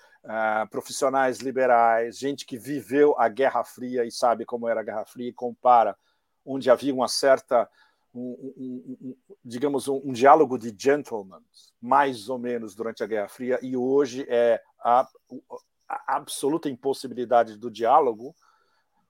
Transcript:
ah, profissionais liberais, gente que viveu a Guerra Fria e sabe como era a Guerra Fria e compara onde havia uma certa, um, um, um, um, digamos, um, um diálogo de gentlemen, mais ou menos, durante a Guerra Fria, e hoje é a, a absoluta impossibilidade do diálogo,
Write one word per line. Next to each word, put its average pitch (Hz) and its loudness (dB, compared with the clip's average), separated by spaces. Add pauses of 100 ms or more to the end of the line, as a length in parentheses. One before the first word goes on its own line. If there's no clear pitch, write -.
(240)
ah, 110 -2
profissionais 131 -2
liberais, 117 2
gente 139 -8
que 127 -12
viveu 143 2
a 120 2
Guerra 120 0
Fria 123 -6
e 117 -6
sabe 117 0
como 117 -6
era 110 -2
a 107 -8
Guerra 107 -8
Fria 123 -12
e 117 -10
compara 117 2 (480)
onde 131 -2
havia 131 2
uma 123 0
certa, 135 2 (460)
um, 120 -12
um, 123 -12
um, 127 -12 (140)
um, - -16 (280)
digamos, 127 -4
um, 139 -4
um 135 -8
diálogo 131 6
de 110 -10
gentlemen, 113 -2 (400)
mais 127 0
ou 127 -6
menos, 117 -8
durante 113 -8
a - -4
Guerra 101 -4
Fria, 123 -4
e 127 -6
hoje 131 0
é 117 2 (220)
a, 123 4 (800)
a 135 -6
absoluta 147 -6
impossibilidade 120 -2
do 117 -12
diálogo, 117 0 (760)